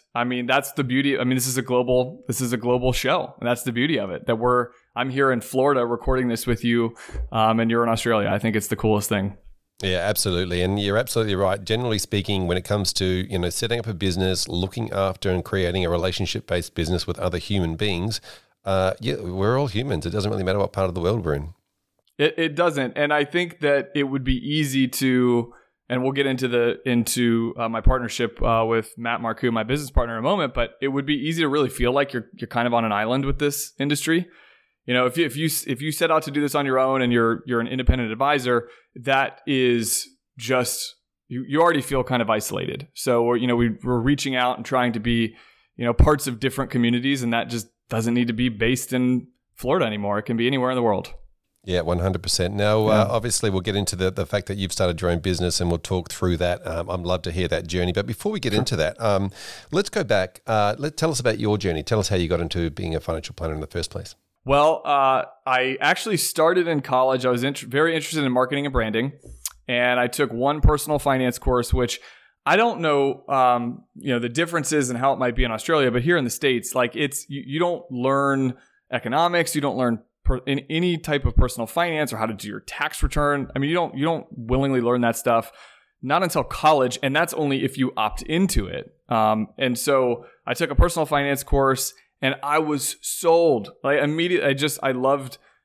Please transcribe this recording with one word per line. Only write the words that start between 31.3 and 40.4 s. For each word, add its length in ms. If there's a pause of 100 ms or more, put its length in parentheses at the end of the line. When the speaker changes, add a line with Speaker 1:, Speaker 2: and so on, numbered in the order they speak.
Speaker 1:
to 80
really 180
feel 240
like 220
you're, 180
you're 160
kind 180
of 60
on 140
an 60
island 340
with 120
this 400
industry. 480 (600)
You 80
know, 100
if 140
you, 80
if 100
you, 140 (160)
if 160
you 80
set 220
out 100
to 80
do 100
this 140
on 100
your 140
own 240
and 100
you're, 320
you're 160
an 60
independent 460
advisor, 560 (260)
that 500
is 640 (300)
just, 560 (320)